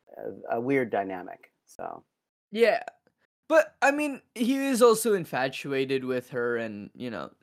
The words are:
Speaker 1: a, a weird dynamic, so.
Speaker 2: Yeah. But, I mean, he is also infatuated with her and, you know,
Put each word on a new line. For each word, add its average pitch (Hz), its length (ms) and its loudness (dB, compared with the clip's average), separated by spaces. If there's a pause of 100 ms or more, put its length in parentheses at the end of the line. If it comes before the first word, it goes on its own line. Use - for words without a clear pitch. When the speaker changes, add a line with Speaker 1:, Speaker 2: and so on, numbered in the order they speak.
(180)
Speaker 1:
a, - 400 -8
a 120 40 -2
weird 131 280 0
dynamic, 92 600 -6 (140)
so. - 380 -14 (480)
Speaker 2:
Yeah. 208 320 2 (640)
But, 311 340 4
I 269 100 6
mean, 285 300 -2 (140)
he 247 220 0
is 269 240 0
also 226 320 6
infatuated 135 880 -2
with 127 280 -4
her 120 260 -2
and, 107 360 -8
you 123 160 -10
know, 87 200 -8 (140)